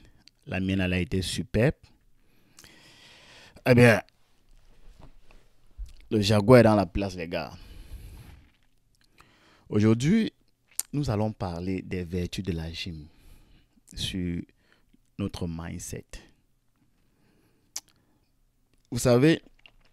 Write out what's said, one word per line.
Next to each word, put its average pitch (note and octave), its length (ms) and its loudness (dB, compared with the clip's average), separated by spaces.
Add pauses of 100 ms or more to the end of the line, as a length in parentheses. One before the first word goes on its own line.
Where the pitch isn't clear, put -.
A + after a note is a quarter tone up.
(460)
La F#2+ 140 -6
mienne, F#2+ 220 0
elle F2+ 100 0
a F2+ 80 0
été F#2 220 -2
superbe. G#2+ 540 0 (1900)
Eh B2+ 80 4
bien, A#2+ 280 8 (2000)
le A2+ 80 2
Jaguar G#2 400 6
est A2+ 40 8
dans G#2+ 120 6
la G2 100 2
place, G2 300 -6
les E2+ 140 -10
gars. E2 240 -6 (2250)
Aujourd'hui, A#2+ 640 2 (580)
nous C#3 180 -4
allons G#2+ 220 -2
parler F#2 500 -6
des F#2 220 -8
vertus F2 400 -6
de F#2 80 -6
la E2 220 -8
gym D#2+ 340 -12 (880)
sur F2+ 460 -6 (760)
notre G2 300 -6
mindset. E2+ 600 -10 (2750)
Vous A#2+ 80 -6
savez, C3 420 4 (520)